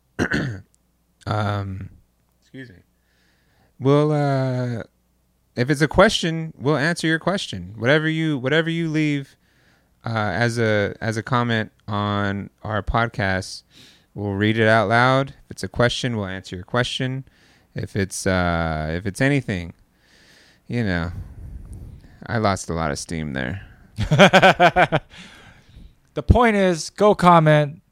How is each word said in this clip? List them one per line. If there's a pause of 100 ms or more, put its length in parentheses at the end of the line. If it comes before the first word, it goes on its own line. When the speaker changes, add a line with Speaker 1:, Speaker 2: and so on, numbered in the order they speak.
(180)
Speaker 1:
<clears throat>
um, (520)
excuse
me. (1000)
We'll,
uh, (720)
if
it's
a
question,
we'll
answer
your
question.
Whatever
you,
whatever
you
leave, (680)
uh, (240)
as
a,
as
a
comment (160)
on (140)
our
podcast, (540)
we'll
read
it
out
loud. (160)
If
it's
a
question,
we'll
answer
your
question. (500)
If
it's,
uh,
if
it's
anything, (920)
you
know, (1120)
I
lost
a
lot
of
steam
there. (360)
Speaker 2:
<laughs> (1120)
The
point
is,
go
comment (100)